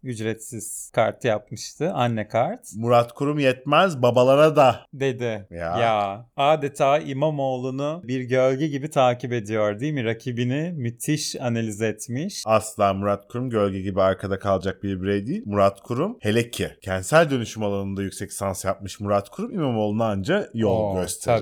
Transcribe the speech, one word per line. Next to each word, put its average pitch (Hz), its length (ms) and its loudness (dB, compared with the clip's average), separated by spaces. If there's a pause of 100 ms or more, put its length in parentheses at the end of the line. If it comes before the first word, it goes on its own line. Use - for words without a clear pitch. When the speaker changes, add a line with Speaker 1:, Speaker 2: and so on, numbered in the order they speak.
Speaker 1:
ücretsiz 110 920 -8
kart 107 300 0
yapmıştı. 117 680 -4
Anne 117 340 -2
kart. 143 320 -2 (160)
Speaker 2:
"Murat 117 380 2
Kurum 147 260 -2
yetmez, 143 600 2
babalara 135 540 6
da." 131 380 6
Speaker 1:
Dedi. 120 560 -4
Speaker 2:
Ya. 85 280 -4
Speaker 1:
Ya. 107 480 0 (120)
Adeta 143 600 2
İmamoğlu'nu 139 1040 -4
bir 127 180 -4
gölge 131 460 2
gibi 143 220 -6
takip 123 440 2
ediyor, 107 460 0
değil 151 140 -2
mi? 131 120 -2
Rakibini 123 720 -2
müthiş 135 640 -4
analiz 113 400 -2
etmiş. 120 640 -4
Speaker 2:
Asla 104 480 2
Murat 101 340 -2
Kurum 127 220 -6
gölge 101 320 0
gibi 95 200 0
arkada 95 380 2
kalacak 95 440 -2
bir 98 180 -4
birey 101 260 0
değil. 208 180 -6
Murat 101 360 2
Kurum 170 400 -4
hele 117 300 0
ki 85 180 -4 (120)
kentsel 139 480 2
dönüşüm 110 340 -4
alanında 98 380 -4
yüksek 98 280 -8
lisans 95 360 -6
yapmış 95 340 -4
Murat 101 300 0
Kurum 220 240 -8
İmamoğlu'na 113 520 0
anca 110 480 0
yol 110 420 0
Speaker 1:
Oo, 92 60 0
Speaker 2:
gösterir. 110 400 0